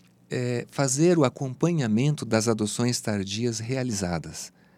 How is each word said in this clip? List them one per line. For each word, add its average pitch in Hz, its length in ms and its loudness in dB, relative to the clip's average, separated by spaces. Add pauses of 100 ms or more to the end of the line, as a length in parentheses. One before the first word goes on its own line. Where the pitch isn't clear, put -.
(300)
é, 123 400 -2
fazer 147 460 2
o 151 80 6
acompanhamento 131 1000 0
das 110 200 2
adoções 117 540 0
tardias 107 580 -2
realizadas, 98 920 -4 (260)